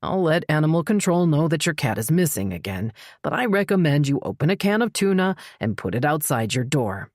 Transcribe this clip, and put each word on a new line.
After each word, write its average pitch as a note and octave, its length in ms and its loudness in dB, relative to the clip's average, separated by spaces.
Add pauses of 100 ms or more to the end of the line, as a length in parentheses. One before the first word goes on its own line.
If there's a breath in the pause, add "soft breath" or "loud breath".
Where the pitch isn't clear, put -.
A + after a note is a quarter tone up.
I'll F3+ 200 -2
let E3 280 2
animal D#3 340 2
control F#3 420 2
know D#3 220 4
that D#3 180 0
your E3+ 100 -2
cat A#2+ 220 -2
is A2 140 -2
missing D3 420 0
again, F#2+ 400 -6 (300 loud breath)
but - 100 -4
I B3+ 120 -2
recommend F#3 640 2
you C#3 140 0
open C#3+ 280 -2
a G3 60 2
can G3+ 260 0
of A#3 120 -2
tuna F#3+ 420 2 (240 loud breath)
and A2 180 -2
put F#2 180 -4
it B2+ 100 0
outside D3 480 0
your B2+ 100 0
door. A2+ 520 -2